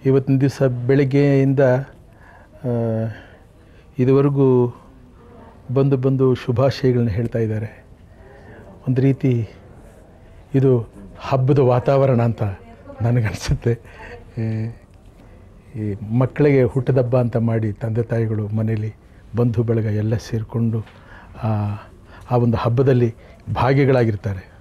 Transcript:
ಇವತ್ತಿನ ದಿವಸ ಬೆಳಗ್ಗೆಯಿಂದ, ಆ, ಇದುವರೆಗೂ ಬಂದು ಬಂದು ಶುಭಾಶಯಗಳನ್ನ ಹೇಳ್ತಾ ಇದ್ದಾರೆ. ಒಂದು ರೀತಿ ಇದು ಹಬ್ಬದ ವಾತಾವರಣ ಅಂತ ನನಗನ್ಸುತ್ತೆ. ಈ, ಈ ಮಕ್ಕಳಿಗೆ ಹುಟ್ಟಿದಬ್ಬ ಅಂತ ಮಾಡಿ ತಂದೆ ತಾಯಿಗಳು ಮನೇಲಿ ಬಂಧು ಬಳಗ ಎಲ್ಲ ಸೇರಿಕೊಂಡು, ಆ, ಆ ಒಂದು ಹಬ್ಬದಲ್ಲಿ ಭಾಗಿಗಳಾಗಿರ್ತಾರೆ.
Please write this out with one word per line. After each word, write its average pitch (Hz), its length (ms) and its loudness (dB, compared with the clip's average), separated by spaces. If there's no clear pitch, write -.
ಇವತ್ತಿನ 135 340 2
ದಿವಸ 139 240 0
ಬೆಳಗ್ಗೆಯಿಂದ, 135 960 2
ಆ, - 1080 -4
ಇದುವರೆಗೂ 135 680 2
ಬಂದು 139 240 2
ಬಂದು 131 380 2
ಶುಭಾಶಯಗಳನ್ನ 123 720 0
ಹೇಳ್ತಾ 117 300 -4
ಇದ್ದಾರೆ. 110 460 -6
ಒಂದು 127 140 0
ರೀತಿ 127 480 0
ಇದು 131 380 2
ಹಬ್ಬದ 135 400 0
ವಾತಾವರಣ 131 600 2
ಅಂತ 117 220 -2
ನನಗನ್ಸುತ್ತೆ. 120 680 -2
ಈ, 113 320 -4
ಈ 104 160 -6
ಮಕ್ಕಳಿಗೆ 135 460 2
ಹುಟ್ಟಿದಬ್ಬ 127 560 0
ಅಂತ 120 180 -2
ಮಾಡಿ 113 360 -2
ತಂದೆ 113 300 -4
ತಾಯಿಗಳು 110 440 -4
ಮನೇಲಿ 110 560 -4
ಬಂಧು 120 280 0
ಬಳಗ 113 220 0
ಎಲ್ಲ 107 320 -2
ಸೇರಿಕೊಂಡು, 113 640 -4
ಆ, 110 40 -2
ಆ 123 60 2
ಒಂದು 120 200 2
ಹಬ್ಬದಲ್ಲಿ 123 580 2
ಭಾಗಿಗಳಾಗಿರ್ತಾರೆ. 120 1040 0